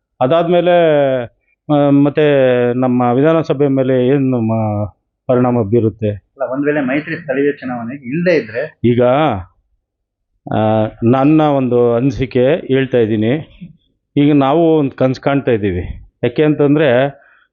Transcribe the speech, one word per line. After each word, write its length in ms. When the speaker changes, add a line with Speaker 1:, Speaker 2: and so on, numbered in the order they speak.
Speaker 1:
ಅದಾದ್ಮೇಲೆ, 500
ಆ, 160
ಮತ್ತೆ 340
ನಮ್ಮ 280
ವಿಧಾನಸಭೆ 540
ಮೇಲೆ 400
ಏನು 240
ನಮ್ಮ 200
ಪರಿಣಾಮ 360
ಬೀರುತ್ತೆ? 460
Speaker 2:
ಅಲ್ಲ, 420
ಒಂದ್ 140
ವೇಳೆ 160
ಮೈತ್ರಿ 340
ಸ್ಥಳೀಯ 360
ಚುನಾವಣೆಗೆ 520
ಇಲ್ಲದೆ 320
ಇದ್ರೆ? 500
Speaker 1:
ಈಗ, 180
ಆ, 300
ನನ್ನ 380
ಒಂದು 520
ಅನಿಸಿಕೆ 640
ಹೇಳ್ತಾ 420
ಇದ್ದೀನಿ. 360
ಈಗ 160
ನಾವು 440
ಒಂದು 140
ಕನ್ಸು 300
ಕಾಣ್ತಾ 300
ಇದ್ದೀವಿ. 600
ಯಾಕೆ 200
ಅಂತಂದ್ರೆ, 800